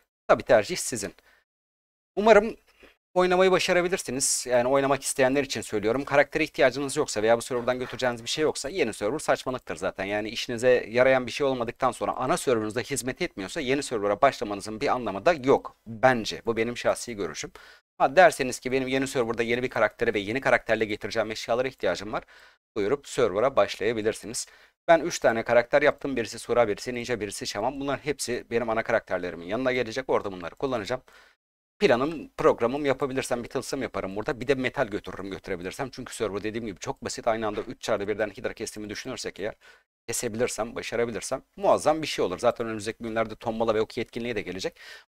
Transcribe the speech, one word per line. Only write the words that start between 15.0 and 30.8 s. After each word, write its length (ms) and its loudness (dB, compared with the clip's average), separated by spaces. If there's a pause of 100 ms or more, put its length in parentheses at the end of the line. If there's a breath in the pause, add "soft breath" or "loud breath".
da 80 8
yok 420 2 (120)
bence. 580 0
Bu 120 -2
benim 200 -2
şahsi 380 -2
görüşüm. 360 -8 (460 loud breath)
Ha 180 2
derseniz 440 6
ki 120 -8
benim 160 0
yeni 200 0
serverda 360 -2
yeni 200 0
bir 60 -4
karaktere 440 0
ve 60 0
yeni 220 -2
karakterle 440 2
getireceğim 460 -4
eşyalara 360 -2
ihtiyacım 460 -4
var. 100 -6 (520 loud breath)
Buyurup 320 0
server'a 480 2
başlayabilirsiniz. 920 0 (400 soft breath)
Ben 120 8
üç 200 -4
tane 240 2
karakter 380 4
yaptım. 340 0
Birisi 240 -4
Sura, 280 2
birisi 260 -4
Ninja, 260 -4
birisi 280 -6
Şaman. 320 -4
Bunlar 200 -4
hepsi 520 -4
benim 180 0
ana 140 0
karakterlerimin 600 -2
yanına 280 0
gelecek. 360 -2
Orada 220 0
bunları 240 -10
kullanacağım. 460 -4 (800 soft breath)